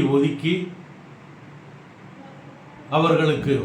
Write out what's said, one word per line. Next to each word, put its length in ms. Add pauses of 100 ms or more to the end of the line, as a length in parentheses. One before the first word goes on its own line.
(180)
ஒதுக்கி, 380 (2250)
அவர்களுக்கு 760